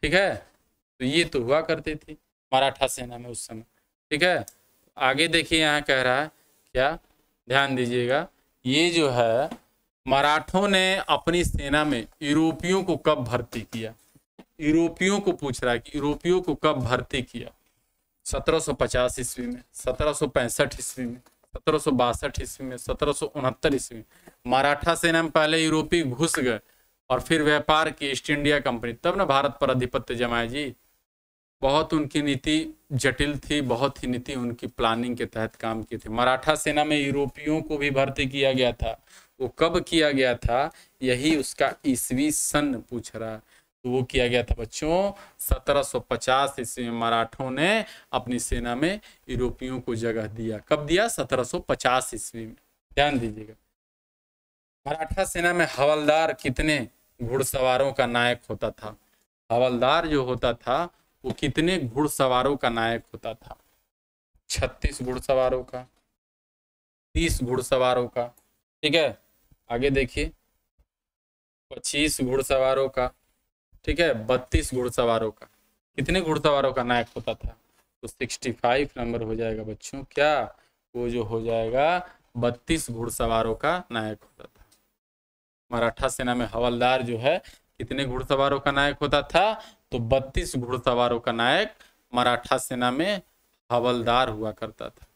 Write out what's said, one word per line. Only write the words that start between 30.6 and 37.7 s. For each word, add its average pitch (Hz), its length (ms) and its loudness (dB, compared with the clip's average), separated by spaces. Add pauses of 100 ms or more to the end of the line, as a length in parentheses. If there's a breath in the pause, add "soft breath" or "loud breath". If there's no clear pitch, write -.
बहुत 147 320 2
उनकी 151 280 -2
नीति 156 520 -2 (200)
जटिल 139 460 0
थी, 147 220 -2
बहुत 127 400 -2
ही 127 60 -6
नीति 123 260 -6
उनकी 120 340 -6
planning 117 480 0
के 117 100 -4
तहत 113 300 -6
काम 113 260 -6
की 110 160 -10
थी। - 120 -12
मराठा 127 460 2
सेना 151 280 2
में 151 140 2
यूरोपियों 143 640 -2
को 156 140 -4